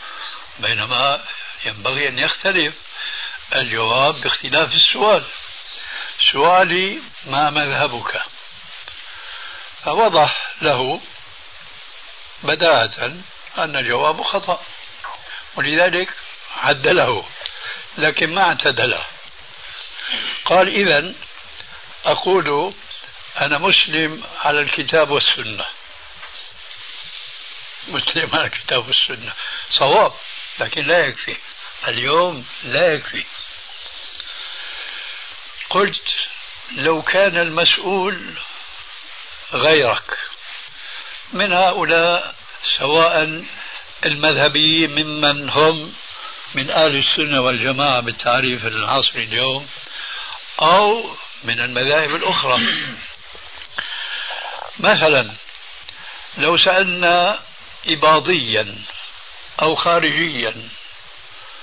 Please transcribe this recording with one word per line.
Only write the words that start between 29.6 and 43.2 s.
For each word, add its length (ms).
صواب، 420
لكن 280
لا 200
يكفي، 300
اليوم 580
لا 320
يكفي. 300
قلت: 320
لو 300
كان 340
المسؤول 1000
غيرك 640
من 200
هؤلاء، 840
سواء 680